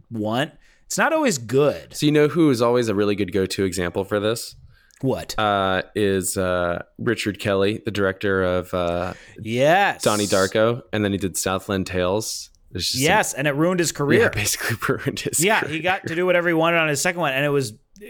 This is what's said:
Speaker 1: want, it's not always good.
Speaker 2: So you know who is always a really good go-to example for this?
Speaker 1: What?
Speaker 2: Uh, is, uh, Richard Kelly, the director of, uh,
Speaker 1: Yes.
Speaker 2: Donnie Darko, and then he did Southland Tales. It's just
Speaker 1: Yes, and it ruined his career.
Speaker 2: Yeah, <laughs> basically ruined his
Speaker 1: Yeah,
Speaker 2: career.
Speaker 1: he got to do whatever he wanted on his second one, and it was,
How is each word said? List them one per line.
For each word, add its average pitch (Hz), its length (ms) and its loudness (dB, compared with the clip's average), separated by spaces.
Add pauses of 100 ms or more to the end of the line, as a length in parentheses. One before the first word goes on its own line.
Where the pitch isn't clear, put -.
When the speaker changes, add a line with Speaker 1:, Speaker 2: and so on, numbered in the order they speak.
(100)
Speaker 1:
want, 113 420 -2 (320)
it's - 140 -6
not 240 140 2
always 285 260 0
good. 120 580 0
Speaker 2:
So 151 100 0
you 151 60 4
know 151 160 4
who 156 220 4
is 120 120 2
always 120 260 2
a 107 60 0
really 104 220 2
good 92 160 -2
go-to 95 320 0
example 92 400 -2
for 104 160 -2
this? 110 340 -4 (480)
Speaker 1:
What? 113 360 -4
Speaker 2:
Uh, 98 440 2 (120)
is, 95 440 0
uh, 90 440 0 (160)
Richard 110 400 -2
Kelly, 101 460 0
the 117 60 -6
director 95 520 0
of, 90 320 -2
uh, 87 400 -2 (260)
Speaker 1:
Yes. 147 640 2
Speaker 2:
Donnie 104 240 2
Darko, 110 560 2 (100)
and 107 120 0
then 101 80 0
he 101 60 0
did 95 180 -4
Southland 95 500 -2
Tales. 92 640 -2 (220)
It's 90 200 -4
just 127 100 -2
Speaker 1:
Yes, 185 320 2
and 139 120 -4
it 143 80 -2
ruined 170 260 2
his 160 120 0
career. 143 300 2
Speaker 2:
Yeah, 214 60 2
<laughs> - 60 -4
basically 104 420 -4 (120)
ruined - 320 -4
his - 240 -2
Speaker 1:
Yeah, 202 160 2
Speaker 2:
career. 147 140 -4
Speaker 1:
he 160 60 -6
got 180 260 -2
to 165 80 -6
do 175 100 0
whatever 175 240 2
he 170 60 2
wanted 165 240 4
on 160 100 2
his 143 120 0
second 175 200 -2
one, 151 140 0
and 139 100 0
it 147 60 0
was, 135 240 0 (360)